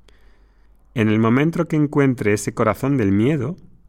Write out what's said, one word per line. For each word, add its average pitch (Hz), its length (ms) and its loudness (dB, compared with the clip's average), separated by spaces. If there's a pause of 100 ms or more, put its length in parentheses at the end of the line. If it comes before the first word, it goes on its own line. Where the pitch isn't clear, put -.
(960)
En 110 140 0
el 107 100 2
momento 151 480 2
que - 80 -4
encuentre 139 580 0
ese 107 220 -4
corazón 120 420 0
del 104 140 0
miedo, 127 460 0 (320)